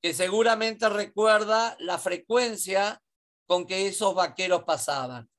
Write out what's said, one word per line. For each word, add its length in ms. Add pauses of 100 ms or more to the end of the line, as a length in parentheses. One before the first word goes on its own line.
que 140
seguramente 720
recuerda 880
la 200
frecuencia 1040 (420)
con 220
que 180
esos 300
vaqueros 480
pasaban. 760